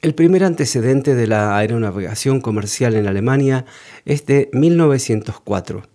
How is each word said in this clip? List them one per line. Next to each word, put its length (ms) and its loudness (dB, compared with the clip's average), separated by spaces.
El 120 0
primer 300 4
antecedente 720 0
de 120 0
la 300 0
aeronavegación 800 -2
comercial 560 -2
en 120 0
Alemania 580 0
es 200 -4
de 280 2
mil 240 4
novecientos 640 0
cuatro. 560 -8